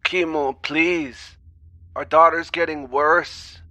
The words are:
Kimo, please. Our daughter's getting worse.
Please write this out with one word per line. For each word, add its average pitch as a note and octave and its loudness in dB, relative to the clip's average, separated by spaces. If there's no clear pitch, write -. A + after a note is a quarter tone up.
Kimo, D#3+ -2
please. D#3 -4
Our - -8
daughter's E3 4
getting D#3 -4
worse. D3 0